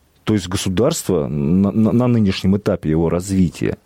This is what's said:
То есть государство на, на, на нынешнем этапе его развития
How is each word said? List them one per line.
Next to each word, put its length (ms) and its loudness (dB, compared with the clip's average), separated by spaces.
То 100 0
есть 140 -2
государство 800 -2
на, 440 2
на, 220 2
на 160 2
нынешнем 500 0
этапе 320 -2
его 180 2
развития 760 -2